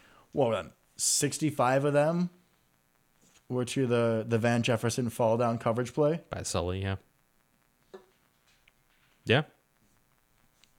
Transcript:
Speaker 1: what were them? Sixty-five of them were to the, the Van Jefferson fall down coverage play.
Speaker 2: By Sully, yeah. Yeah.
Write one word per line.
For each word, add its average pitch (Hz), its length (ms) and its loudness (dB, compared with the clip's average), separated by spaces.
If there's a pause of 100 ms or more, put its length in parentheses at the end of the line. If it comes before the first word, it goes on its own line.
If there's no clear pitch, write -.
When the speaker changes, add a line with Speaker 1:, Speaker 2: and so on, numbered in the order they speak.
(340)
Speaker 1:
what 135 160 2
were 110 60 2
them? 85 180 -8 (240)
Sixty-five 139 880 0
of 143 80 2
them 165 360 2 (1200)
were 123 160 -2
to 135 220 -2
the, 117 400 2
the 117 100 2
Van 117 260 2
Jefferson 117 460 0
fall 113 280 2
down 120 200 0
coverage 117 360 -2
play. 156 360 0
Speaker 2:
By - 140 -10
Sully, 92 400 -4
yeah. 98 120 -2 (2250)
Yeah. 123 160 4 (1400)